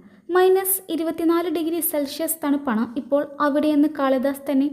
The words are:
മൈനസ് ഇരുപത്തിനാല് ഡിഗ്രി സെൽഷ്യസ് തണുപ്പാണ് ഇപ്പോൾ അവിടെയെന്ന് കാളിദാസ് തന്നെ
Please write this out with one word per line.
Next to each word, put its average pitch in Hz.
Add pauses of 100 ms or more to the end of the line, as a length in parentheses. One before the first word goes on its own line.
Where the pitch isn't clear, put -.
(320)
മൈനസ് 370
ഇരുപത്തിനാല് 330
ഡിഗ്രി 330
സെൽഷ്യസ് 302
തണുപ്പാണ് 226
ഇപ്പോൾ 285 (140)
അവിടെയെന്ന് 294 (100)
കാളിദാസ് 269
തന്നെ 277